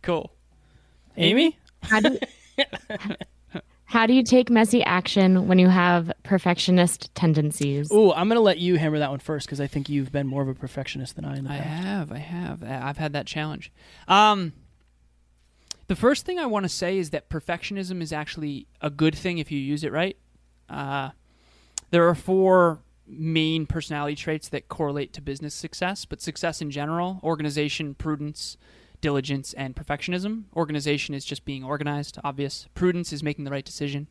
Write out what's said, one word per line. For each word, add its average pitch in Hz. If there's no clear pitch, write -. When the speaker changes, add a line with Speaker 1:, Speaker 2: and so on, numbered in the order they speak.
Speaker 1:
Cool. -
Speaker 2:
Amy? 202
Speaker 1:
Amy? 320
Speaker 3:
How 214
do 254
Speaker 2:
<laughs> -
Speaker 3:
how -
do 240
you 254
take 247
messy 226
action 185
when 185
you 180
have 175
perfectionist 180
tendencies? 147
Speaker 2:
Ooh, 208
I'm 170
gonna 233
let 190
you 175
hammer 151
that 143
one 139
first, 147
'cause 143
I 139
think 139
you've 139
been 143
more 135
of 135
a 131
perfectionist 131
than 151
I 139
in 135
the 135
Speaker 1:
I 143
Speaker 2:
past. 160
Speaker 1:
have, 190
I 131
have. 170
I, 127
I've 143
had 151
that 143
challenge. 151
Um, 196
the 185
first 262
thing 359
I 311
wanna 202
say 190
is 160
that 151
perfectionism 180
is 160
actually 151
a 151
good 156
thing 175
if 147
you 147
use 143
it 147
right. 170
Uh, 139
there 170
are 175
four 185
main 160
personality 147
traits 156
that -
correlate 143
to 151
business 143
success, -
but -
success 165
in 147
general: 165
organization, 151
prudence, 147
diligence, 143
and 135
perfectionism. 180
Organization 151
is 135
just -
being 135
organized, 147
obvious. 139
Prudence 175
is 147
making 147
the 139
right 139
decision 143